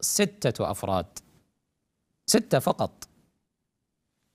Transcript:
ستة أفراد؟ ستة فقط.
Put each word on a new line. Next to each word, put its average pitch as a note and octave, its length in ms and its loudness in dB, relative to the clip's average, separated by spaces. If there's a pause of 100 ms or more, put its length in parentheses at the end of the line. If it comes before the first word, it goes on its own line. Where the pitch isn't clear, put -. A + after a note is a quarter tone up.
ستة D3 680 0
أفراد؟ F#2+ 480 -2 (1080)
ستة G#3+ 320 2
فقط. - 500 -4 (1300)